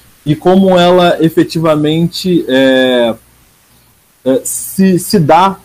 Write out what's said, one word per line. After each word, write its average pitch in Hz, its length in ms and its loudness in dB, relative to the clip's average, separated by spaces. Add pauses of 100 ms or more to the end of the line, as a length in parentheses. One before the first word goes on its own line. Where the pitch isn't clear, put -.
(240)
e 147 100 -2
como 185 440 2
ela 175 440 2
efetivamente, 160 1300 -2
é, 131 640 2 (1120)
é, 131 200 -2
se, - 540 -2
se 208 200 -2
dá 175 460 2